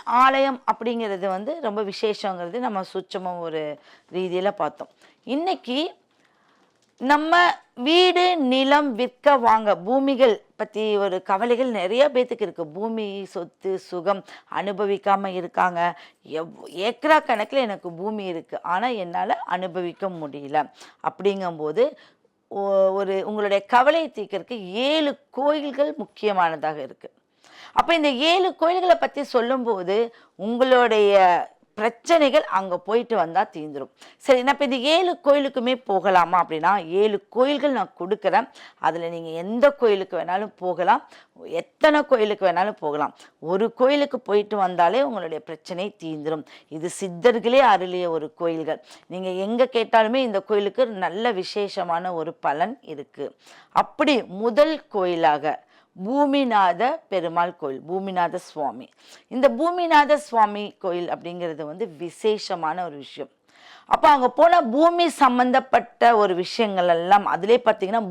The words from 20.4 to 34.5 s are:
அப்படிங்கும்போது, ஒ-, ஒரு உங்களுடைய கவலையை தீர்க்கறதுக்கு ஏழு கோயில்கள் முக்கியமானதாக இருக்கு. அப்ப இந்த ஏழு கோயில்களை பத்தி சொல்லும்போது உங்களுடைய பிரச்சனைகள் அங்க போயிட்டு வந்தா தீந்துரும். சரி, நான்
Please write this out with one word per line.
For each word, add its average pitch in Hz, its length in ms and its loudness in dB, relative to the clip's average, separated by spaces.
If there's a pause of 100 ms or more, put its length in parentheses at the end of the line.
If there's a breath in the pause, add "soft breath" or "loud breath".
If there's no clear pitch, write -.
அப்படிங்கும்போது, 185 880 -2 (560 soft breath)
ஒ-, 196 440 0
ஒரு 190 360 -4
உங்களுடைய 202 380 -2
கவலையை 269 500 2
தீர்க்கறதுக்கு 202 440 -10 (120)
ஏழு 285 460 -2 (120)
கோயில்கள் 285 680 -2
முக்கியமானதாக 165 840 -2
இருக்கு. - 300 -16 (600 loud breath)
அப்ப - 220 2
இந்த 294 140 2
ஏழு 330 460 0
கோயில்களை 349 400 2
பத்தி - 280 -4
சொல்லும்போது 233 920 -2 (200 soft breath)
உங்களுடைய 226 800 2 (580)
பிரச்சனைகள் 285 680 2
அங்க 185 340 -4
போயிட்டு 226 380 -2
வந்தா 180 380 0
தீந்துரும். 151 360 -10 (280 soft breath)
சரி, 254 260 2
நான் 277 100 2